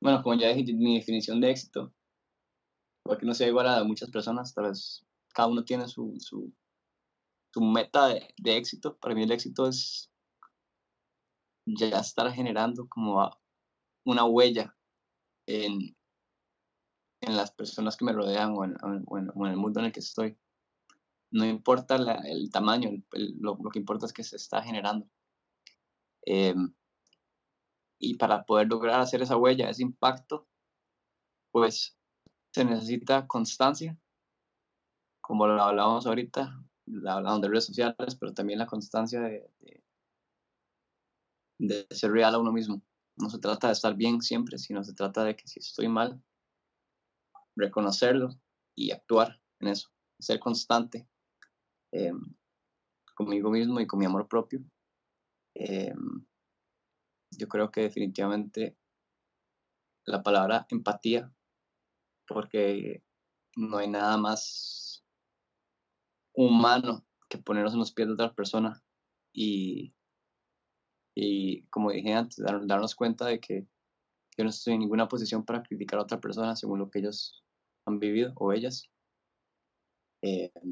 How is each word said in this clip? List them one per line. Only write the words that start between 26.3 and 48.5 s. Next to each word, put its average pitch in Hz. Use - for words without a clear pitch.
y 120
para 104
poder 107
lograr 117
hacer 127
esa 127
huella, 123
ese 123
impacto, 131
pues 113
se 131
necesita 120
constancia, 143
como 107
lo 107
hablábamos 104
ahorita, 131
la, 98
hablamos 98
de 98
redes 110
sociales, 120
pero 98
también 101
la 117
constancia 113
de, 110
de, -
de 104
ser 104
real 113
a 117
uno 117
mismo. 107
No 104
se 110
trata 107
de 110
estar 107
bien 117
siempre, 120
sino 104
se 101
trata 98
de 107
que -
si -
estoy -
mal, 120
reconocerlo 107